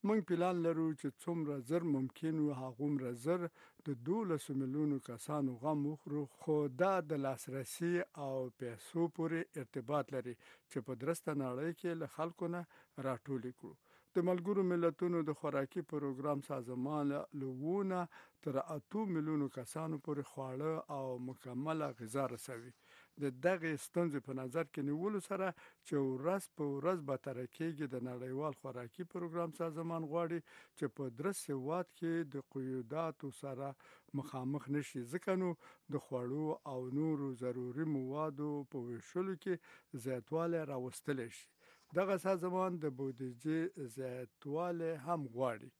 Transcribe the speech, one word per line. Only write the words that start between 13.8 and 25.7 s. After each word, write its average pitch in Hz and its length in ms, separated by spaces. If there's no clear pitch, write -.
د 180 120
ملګرو 180 420
ملتونو 170 540
د 147 160
خوراکي 139 500
پروګرام 143 560
سازمان 135 640
له 143 380
اووه 175 580
تر 139 160
اتو 160 400
میلیونو 156 320
کسانو 156 480
پورې 143 240
خواړه 135 440
او 131 300
مکمله 135 640
غذا 117 320
رسوي. 120 400
د 143 40
دغې 165 280
ستونزې 165 440
په 135 120
نظر 131 320
کې 151 180
نیولو 185 380
سره 190 200